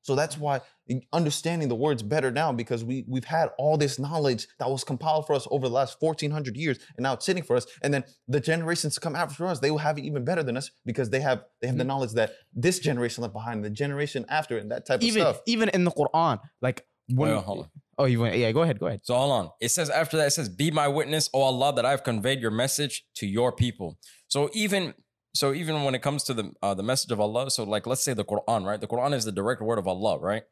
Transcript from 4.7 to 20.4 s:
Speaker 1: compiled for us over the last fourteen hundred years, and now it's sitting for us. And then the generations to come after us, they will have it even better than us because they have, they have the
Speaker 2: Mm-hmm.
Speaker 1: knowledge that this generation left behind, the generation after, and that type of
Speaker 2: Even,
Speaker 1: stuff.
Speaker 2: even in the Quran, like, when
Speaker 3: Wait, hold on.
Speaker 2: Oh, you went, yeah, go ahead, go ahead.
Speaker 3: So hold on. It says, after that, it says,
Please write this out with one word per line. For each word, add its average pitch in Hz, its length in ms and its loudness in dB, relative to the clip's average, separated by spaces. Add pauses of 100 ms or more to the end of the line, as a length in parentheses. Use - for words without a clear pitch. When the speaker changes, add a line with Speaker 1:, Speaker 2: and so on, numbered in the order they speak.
Speaker 1:
compiled 156 420 0
for 147 80 2
us 131 160 -2
over 131 160 0
the 120 80 0
last 131 240 0
fourteen 151 320 0
hundred 135 280 -4
years, 151 200 0 (200)
and 120 60 -2
now 135 100 2
it's - 100 -8
sitting 180 180 0
for 123 140 2
us. 120 100 0 (160)
And 143 120 2
then 135 100 0 (240)
the 117 100 2
generations 160 580 0
to - 40 -8
come 156 160 -4
after 170 300 -4
us, 165 140 -2
they 139 100 2
will 156 80 0
have 151 180 0
it 147 80 -8
even 147 180 -4
better 165 200 0
than 123 160 -2
us - 120 -8 (140)
because 120 240 -2
they 131 120 0
have, 131 240 0 (180)
they 123 60 -2
have 127 100 0
the - 60 0
Speaker 2:
Mm-hmm. 127 40 -2
Speaker 1:
knowledge 135 240 -2
that 110 220 2 (180)
this 156 280 0
generation 120 420 -2
left 107 100 -6
behind, 110 320 -6
the 104 60 -4
generation 139 580 -4
after, 143 300 -2
and 104 140 -8
that 123 120 -8
type 127 160 2
of 240 40 2
Speaker 2:
Even, 233 180 4
Speaker 1:
stuff. 143 240 2
Speaker 2:
even 226 240 2
in 180 140 4
the 170 60 4
Quran, 151 480 2 (220)
like, 127 240 -2 (240)
when 127 260 4
Speaker 3:
Wait, 101 80 0
hold 95 180 -6
on. 73 100 -14 (260)
Speaker 2:
Oh, 139 80 4
you 123 160 4
went, 110 160 2
yeah, 113 160 4
go 143 80 2
ahead, 156 180 2
go 87 100 -2
ahead. 104 160 -4
Speaker 3:
So 123 100 -2
hold 135 180 2
on. 95 180 0 (100)
It 117 100 -2
says, 160 180 0
after 160 300 0
that, 147 80 4
it 139 60 2
says, 123 180 -2